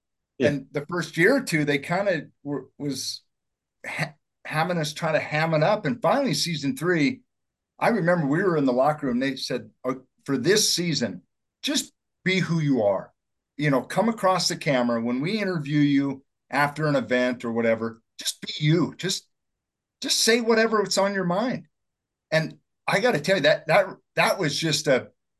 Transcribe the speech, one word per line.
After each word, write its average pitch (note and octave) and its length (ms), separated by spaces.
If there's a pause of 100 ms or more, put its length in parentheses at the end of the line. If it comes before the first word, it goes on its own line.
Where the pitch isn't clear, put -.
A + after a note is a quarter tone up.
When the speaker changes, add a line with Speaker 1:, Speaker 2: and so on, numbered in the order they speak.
(380)
Speaker 1:
Yeah. C#3 100
Speaker 2:
and C#3+ 240
the D3 140
first E3+ 320
year A3 180
or B3+ 60
two, D3+ 240
they C#3+ 120
kinda F3+ 500 (140)
were, C#3+ 260 (100)
was C#3+ 420 (680)
ha-, - 280 (320)
having E3+ 320
us D3+ 160
try D#3 180
to D3 60
ham D#3+ 340
it D3+ 100
up. G#3 220
And B2 160
finally, A3+ 320
season C#3 460
three, D#3 420 (580)
I E3+ 100
remember F3 380
we D#3 160
were F3 140
in C#3+ 80
the B2+ 80
locker C#3+ 340
room. B2 140
They C3+ 160
said, A2+ 340 (140)
"Oh, C3 160 (240)
for C#3 140
this G3 340
season, B2+ 500 (400)
just - 300 (320)
be F#3 160
who E3 180
you C#3 240
are. F#2+ 300 (460)
You D3 120
know, B2+ 120
come A3 260
across F#3 400
the E3+ 80
camera A#2+ 460
when B2 180
we G3 180
interview D#3 420
you C#3 440 (260)
after D3 360
an D3 100
event B2 480
or A#2 80
whatever. A2+ 480 (180)
Just - 220
be - 180
you. D3+ 380
Just, - 320 (720)
just - 200
say A#3 200
whatever A3 420
it's F#3+ 160
on G3 160
your F#3+ 100
mind." F#3 440 (640)
And D#3+ 260 (280)
I F#3 140
gotta G#3+ 200
tell F#3+ 160
you, D#3 60
that, - 260
that, F#3 200 (280)
that F#3+ 220
was D#3 200
just D3+ 300
a, A#2 200 (320)